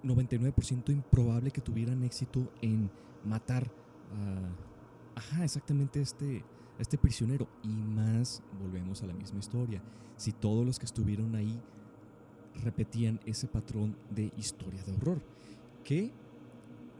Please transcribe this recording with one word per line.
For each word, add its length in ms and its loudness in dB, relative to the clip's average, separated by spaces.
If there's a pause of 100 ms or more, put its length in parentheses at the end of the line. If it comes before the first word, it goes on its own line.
noventa 320 4
y 40 4
nueve 140 4
por 120 6
ciento 260 0
improbable 600 4
que 100 -2
tuvieran 420 2
éxito 480 0 (120)
en 280 4 (340)
matar 460 0 (420)
a, 1080 -6
ajá, 240 0
exactamente 560 2
este, 440 -2 (340)
este 200 0
prisionero. 480 4 (160)
Y 60 -4
más, 720 2 (180)
volvemos 420 -4
a 40 -4
la 80 -6
misma 240 -8
historia. 440 -2 (340)
Si 160 -2
todos 340 2
los 120 0
que 80 -8
estuvieron 500 0
ahí 240 0 (1000)
repetían 640 2
ese 220 -2
patrón 500 0 (140)
de 260 -2
historia 480 -8
de 80 -4
horror, 300 2 (640)
que 280 0 (880)